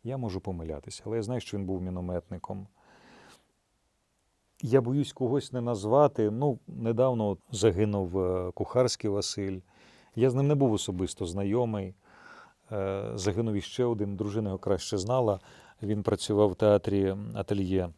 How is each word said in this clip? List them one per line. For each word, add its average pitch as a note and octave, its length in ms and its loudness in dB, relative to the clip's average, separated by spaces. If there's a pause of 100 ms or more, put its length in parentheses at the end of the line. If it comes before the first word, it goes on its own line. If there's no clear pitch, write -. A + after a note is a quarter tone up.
Я B2+ 140 -6
можу G2 240 -4
помилятися, D#2+ 640 -8
але G#2+ 100 -4
я A2+ 80 -2
знаю, A#2+ 180 -4
що - 160 -8
він G2 80 -4
був F#2 160 -2
мінометником. F2+ 840 -6 (1900)
Я C3 200 4
боюсь C3 320 -2
когось C3 400 -2
не B2 80 -4
назвати. A2+ 720 4
Ну, B2+ 360 -2
недавно A#2 640 0
от F#2+ 100 -4 (120)
загинув, G2 680 2
е, F2+ 320 0
Кухарський A#2+ 580 0
Василь. G2 500 -4 (560)
Я B2 140 4
з B2 60 0
ним C#3 120 2
не D3+ 80 4
був C3+ 180 4
особисто F#2 520 -2
знайомий. G2+ 720 -2 (760)
Е, G2 440 -2
загинув G#2 400 0
іще A#2+ 300 -2
один, G2+ 300 -2
дружина G#2 340 -2
його F#2+ 100 -4
краще G2 380 -2
знала. G#2+ 420 2 (440)
Він G#2 200 -2
працював G#2 460 4
в F2+ 60 -2
театрі G2 600 4 (180)
«Ательє F#2+ 640 0